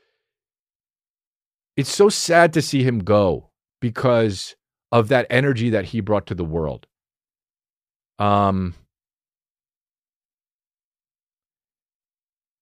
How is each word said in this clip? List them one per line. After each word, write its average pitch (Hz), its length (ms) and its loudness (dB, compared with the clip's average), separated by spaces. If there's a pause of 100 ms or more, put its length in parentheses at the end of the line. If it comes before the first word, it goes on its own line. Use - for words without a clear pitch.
(1800)
it's 139 160 -4
so 202 160 4
sad 170 440 2
to 160 80 0
see 135 220 -2
him 120 160 0
go 95 500 2 (300)
because 113 760 0 (360)
of 117 160 2
that 123 220 0
energy 123 420 0
that 101 140 -2
he 110 160 -6
brought 101 260 -2
to 98 80 -8
the 87 100 -6
world. 78 420 -6 (1300)
Um, 98 560 0 (3750)